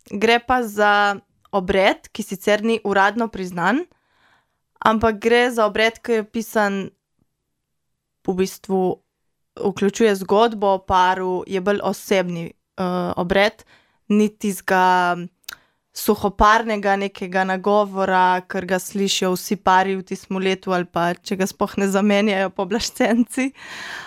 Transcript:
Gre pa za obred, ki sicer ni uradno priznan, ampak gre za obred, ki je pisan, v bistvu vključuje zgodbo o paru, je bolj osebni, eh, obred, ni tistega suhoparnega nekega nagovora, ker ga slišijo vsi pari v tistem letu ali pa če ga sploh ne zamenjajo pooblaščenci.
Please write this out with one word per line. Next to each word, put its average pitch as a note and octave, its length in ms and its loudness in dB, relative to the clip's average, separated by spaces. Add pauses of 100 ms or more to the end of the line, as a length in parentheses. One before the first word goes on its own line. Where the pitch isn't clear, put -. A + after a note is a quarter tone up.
Gre A3+ 340 2
pa B3+ 240 0
za G#3 560 2 (340)
obred, F#3+ 540 0
ki - 160 -10
sicer G#3 400 -2
ni A3+ 180 0
uradno G3+ 460 0
priznan, F#3+ 560 -2 (920)
ampak A3 420 0
gre A#3+ 300 2
za A3+ 180 0
obred, G#3+ 320 0
ki - 160 -6
je G#3+ 100 -2
pisan, G#3 540 -2 (1500)
v F#3+ 100 -4
bistvu F#3+ 680 -2 (540)
vključuje G3+ 600 0
zgodbo G3+ 520 2
o F#3+ 100 2
paru, F#3 640 0
je F#3+ 140 -6
bolj G3+ 220 0
osebni, F3+ 640 -2 (320)
eh, - 80 -8 (320)
obred, G3 480 0 (480)
ni G#3 180 4
tistega F#3 880 2 (800)
suhoparnega G#3 1000 2
nekega G3 460 -4
nagovora, F#3+ 1000 2
ker F#3 220 -6
ga F#3 120 -2
slišijo F#3+ 560 -2
vsi F#3 240 -4
pari F#3+ 380 2
v F#3+ 80 -6
tistem F#3+ 360 -10
letu F#3+ 320 -2
ali F3+ 140 0
pa F3 300 -2
če - 220 -8
ga F#3+ 100 0
sploh - 280 -4
ne G3 140 0
zamenjajo G3+ 600 2
pooblaščenci. A3+ 960 -2 (600)